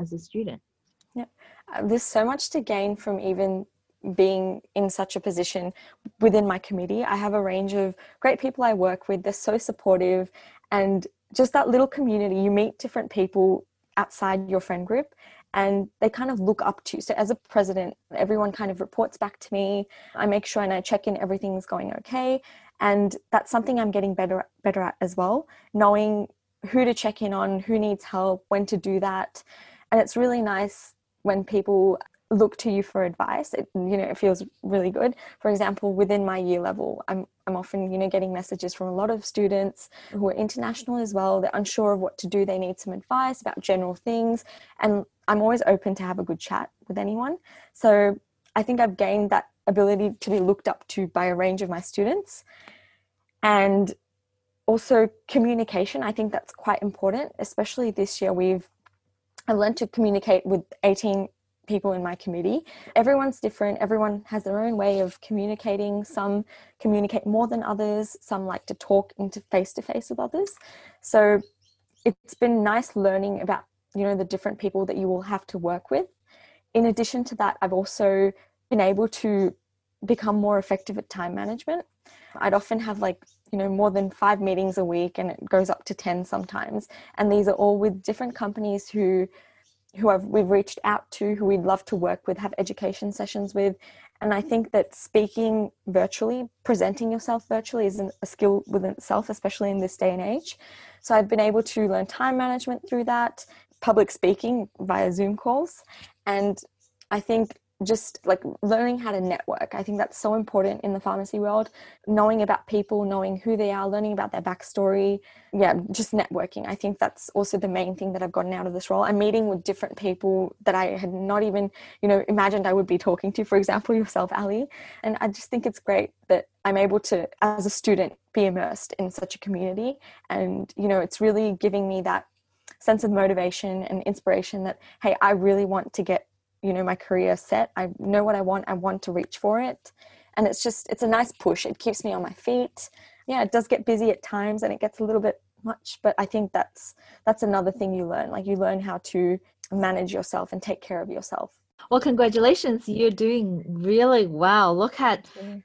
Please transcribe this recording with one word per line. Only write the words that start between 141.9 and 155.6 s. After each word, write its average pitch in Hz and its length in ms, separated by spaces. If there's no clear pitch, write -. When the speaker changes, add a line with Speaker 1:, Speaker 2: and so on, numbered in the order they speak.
Speaker 2:
me 214 100
on 185 100
my 175 100
feet. - 580
Yeah, 254 140
it 233 100
does 233 160
get 226 160
busy 220 260
at - 120
times 214 420
and 202 80
it - 80
gets 214 180
a 220 60
little 214 160
bit 208 200
much, - 400
but 208 160
I 202 60
think 208 280
that's, - 420
that's 220 200
another 196 260
thing 190 240
you 185 100
learn. 165 260
Like, 190 160
you 196 100
learn 190 240
how 190 240
to 180 340
manage 185 420
yourself 185 400
and 190 80
take - 200
care 175 200
of 185 80
yourself. - 440
Speaker 1:
Well, 247 100
congratulations. 240 880
You're 220 220
doing 214 580
really 214 580
well. 175 500
Look 208 240
at, 220 260
Speaker 2:
Thank 196 200
you. 202 180